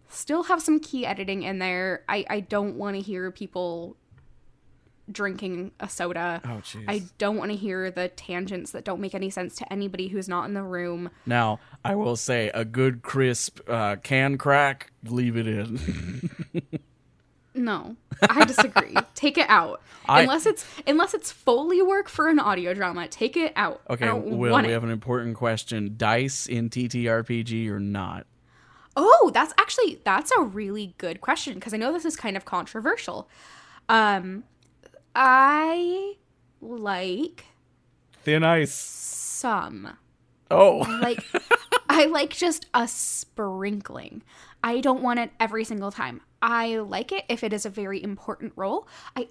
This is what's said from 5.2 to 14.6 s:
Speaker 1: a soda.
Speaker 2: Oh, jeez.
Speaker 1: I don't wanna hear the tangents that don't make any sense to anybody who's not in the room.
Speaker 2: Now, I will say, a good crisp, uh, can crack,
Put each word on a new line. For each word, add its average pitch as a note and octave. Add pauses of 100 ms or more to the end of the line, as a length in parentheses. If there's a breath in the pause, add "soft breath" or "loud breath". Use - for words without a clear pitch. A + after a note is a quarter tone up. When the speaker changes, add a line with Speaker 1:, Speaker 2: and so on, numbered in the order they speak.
Speaker 1:
a G3+
soda. F3
Speaker 2:
Oh, A2+
jeez. G#2+
Speaker 1:
I G3+ (140)
don't G#3
wanna G#3
hear F#3+
the F3+
tangents F3+
that -
don't G3
make G3
any F#3+
sense F#3
to -
anybody F#3+
who's F#3+
not F3
in G3+
the G3
room. F3 (160 soft breath)
Speaker 2:
Now, A#2 (240 loud breath)
I G3
will C3+
say, A#2
a A2+
good B2
crisp, - (100)
uh, G#2+
can C3+
crack, C#3 (120)